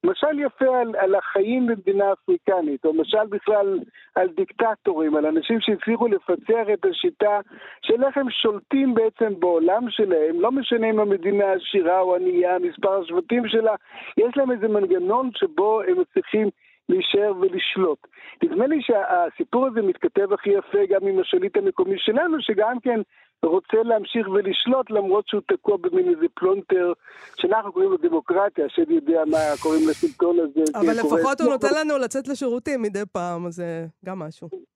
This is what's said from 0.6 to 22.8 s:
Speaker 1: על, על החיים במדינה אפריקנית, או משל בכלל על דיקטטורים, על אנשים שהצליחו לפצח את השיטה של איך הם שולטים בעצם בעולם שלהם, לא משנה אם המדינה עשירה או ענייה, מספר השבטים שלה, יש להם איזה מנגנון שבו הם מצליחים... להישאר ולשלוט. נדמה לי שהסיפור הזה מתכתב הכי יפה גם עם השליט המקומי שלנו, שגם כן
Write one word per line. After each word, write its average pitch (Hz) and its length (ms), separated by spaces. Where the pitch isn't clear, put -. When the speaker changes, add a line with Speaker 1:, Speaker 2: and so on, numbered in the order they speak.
Speaker 1:
על, 226 160
על 196 180
החיים 226 520
במדינה 196 460
אפריקנית, 170 720
או 156 80
משל 214 360
בכלל 202 500
על 185 120
דיקטטורים, 180 800
על 151 100
אנשים 160 360
שהצליחו 220 460
לפצח 202 680
את 196 120
השיטה 196 540
של 233 220
איך 269 140
הם 269 120
שולטים 247 640
בעצם 220 460
בעולם 175 500
שלהם, 170 520
לא 226 100
משנה 233 380
אם 214 100
המדינה 202 520
עשירה 185 480
או 185 160
ענייה, 180 440
מספר 196 420
השבטים 180 460
שלה, 220 280
יש 247 200
להם 262 140
איזה 226 160
מנגנון 208 680
שבו 427 460
הם 185 200
מצליחים... 208 480
להישאר 202 500
ולשלוט. 180 680
נדמה 190 240
לי 302 140
שהסיפור 196 840
הזה 226 140
מתכתב 196 520
הכי 202 160
יפה 202 280
גם 196 180
עם 190 120
השליט 180 380
המקומי 190 400
שלנו, 311 440
שגם 220 380
כן 233 200